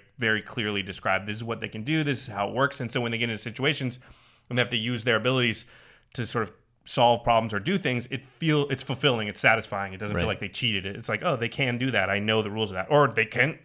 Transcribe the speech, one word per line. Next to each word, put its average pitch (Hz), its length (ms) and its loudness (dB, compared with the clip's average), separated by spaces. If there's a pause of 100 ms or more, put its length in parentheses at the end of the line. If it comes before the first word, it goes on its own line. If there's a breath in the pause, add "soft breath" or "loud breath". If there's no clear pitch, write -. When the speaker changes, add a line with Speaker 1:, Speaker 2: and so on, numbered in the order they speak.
(180)
Speaker 1:
very 107 240 2
clearly 104 400 -2
described. 95 440 -2
This 104 100 -4
is 117 80 -8
what 113 160 -6
they 110 80 -6
can 110 140 -10
do. 156 220 0
This 139 180 -2
is - 60 -12
how 101 200 -2
it 101 60 -8
works. 135 260 0
And 120 100 -6
so 127 100 0
when 117 120 0
they 113 60 -2
get 120 120 -2
into 107 120 -4
situations 131 560 -2 (500 soft breath)
and 123 100 -4
they - 20 6
have 120 100 0
to 120 60 -2
use 113 280 -2
their 117 120 4
abilities 120 480 2 (500 soft breath)
to 120 120 -4
sort 113 180 0
of - 80 -10 (320)
solve 120 400 4
problems 113 280 4
or 104 80 0
do 170 180 0
things, 123 320 -2
it 131 140 -8
feel, 151 440 0
it's 139 140 -4
fulfilling, 123 460 0
it's 101 120 -8
satisfying. 107 520 2
It 95 80 -12
doesn't 104 160 -4
feel 87 100 0
Speaker 2:
Right. 107 80 0
Speaker 1:
like 95 60 -10
they 101 80 -8
cheated 101 380 -2
it. 98 80 -6
It's 113 140 -12
like, 107 160 -2
"Oh, 165 120 0
they 117 120 -2
can 120 300 -2
do 131 120 0
that. 95 200 2
I 101 100 2
know 110 220 2
the 101 80 -2
rules 107 200 -2
of 95 40 -8
that." 92 160 -4
Or 147 180 6
they - 160 2
can't, - 400 0